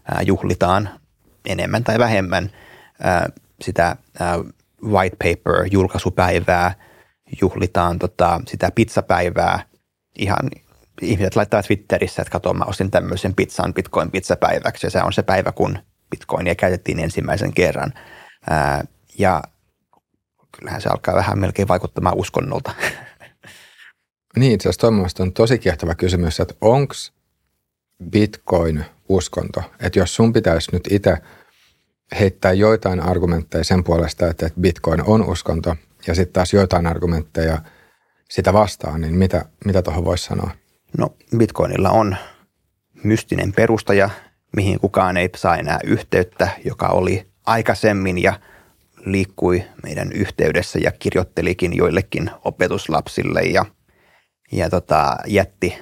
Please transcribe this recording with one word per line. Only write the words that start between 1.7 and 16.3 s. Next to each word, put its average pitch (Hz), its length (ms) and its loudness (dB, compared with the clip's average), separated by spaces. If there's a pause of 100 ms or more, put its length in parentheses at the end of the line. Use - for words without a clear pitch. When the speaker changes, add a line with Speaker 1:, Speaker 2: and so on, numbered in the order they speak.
Speaker 1:
tai 113 140 0
vähemmän, 95 520 0 (500)
ää, 87 280 0 (340)
sitä, 85 340 0 (240)
ää, 87 180 -2 (460)
white 95 320 0
paper-julkaisupäivää, 90 1600 0 (640)
juhlitaan 87 580 0
tota, 87 500 0
sitä - 260 -2
pizzapäivää. 90 880 0 (540)
Ihan 104 320 -2 (520)
ihmiset 95 340 0
laittaa 107 260 2
Twitterissä, - 600 -2
että - 100 -8
kato, 92 220 -2
mä 92 100 -2
ostin 95 260 -4
tämmöisen 90 440 -2
pizzan 90 400 -2
Bitcoin-pizzapäiväksi, - 1120 -2
ja - 40 -2
se 92 120 0
on 87 100 0
se 101 100 0
päivä, 95 300 0
kun 98 260 -2 (320)
Bitcoinia 87 440 -4